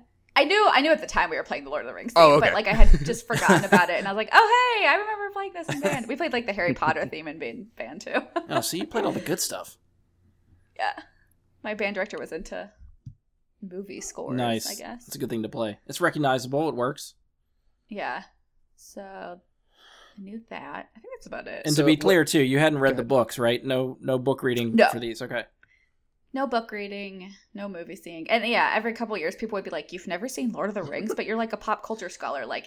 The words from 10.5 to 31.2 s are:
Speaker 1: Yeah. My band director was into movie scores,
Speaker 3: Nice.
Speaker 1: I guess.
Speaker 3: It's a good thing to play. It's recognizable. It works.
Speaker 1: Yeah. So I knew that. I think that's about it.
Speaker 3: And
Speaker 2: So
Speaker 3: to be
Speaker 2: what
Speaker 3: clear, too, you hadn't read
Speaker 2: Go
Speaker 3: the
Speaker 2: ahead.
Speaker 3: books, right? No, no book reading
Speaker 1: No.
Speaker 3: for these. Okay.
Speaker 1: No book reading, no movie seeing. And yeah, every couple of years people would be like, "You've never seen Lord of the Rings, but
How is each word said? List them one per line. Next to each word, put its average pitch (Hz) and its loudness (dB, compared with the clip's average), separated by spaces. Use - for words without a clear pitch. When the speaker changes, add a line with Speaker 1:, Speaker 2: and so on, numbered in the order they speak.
Speaker 1:
Yeah. - -6
My 214 -8
band 202 -4
director 190 -6
was 135 -12
into 185 -12
movie 190 -14
scores, - -10
Speaker 3:
Nice. 117 -2
Speaker 1:
I - -8
guess. - -14
Speaker 3:
It's - -14
a - -12
good 127 -6
thing 117 -4
to 107 -8
play. 107 -6
It's - -10
recognizable. 143 0
It 127 -6
works. 123 -6
Speaker 1:
Yeah. 160 -8
So - -20
I - -20
knew 208 -16
that. 147 -14
I - -20
think 494 -18
that's - -20
about - -14
it. - -12
Speaker 3:
And 151 0
Speaker 2:
So 151 2
Speaker 3:
to 143 2
be 156 4
Speaker 2:
what 151 0
Speaker 3:
clear, 170 4
too, 151 2
you 135 2
hadn't 151 2
read 135 4
Speaker 2:
Go 127 -2
Speaker 3:
the 127 -4
Speaker 2:
ahead. 117 -8
Speaker 3:
books, 127 2
right? 120 0
No, 131 -4
no 131 -2
book 127 -2
reading 120 0
Speaker 1:
No. 147 8
Speaker 3:
for 117 -2
these. 117 -8
Okay. 120 -6
Speaker 1:
No 269 -4
book 233 -4
reading, 196 -12
no 202 -10
movie 170 -14
seeing. 165 -14
And 220 0
yeah, 208 2
every 226 -2
couple 226 -6
of 185 -6
years 170 -6
people 214 -8
would 190 -6
be 190 -12
like, 160 -10
"You've 180 -14
never 180 -6
seen 262 -4
Lord 185 -4
of 208 -8
the 202 -6
Rings, 180 -6
but - -6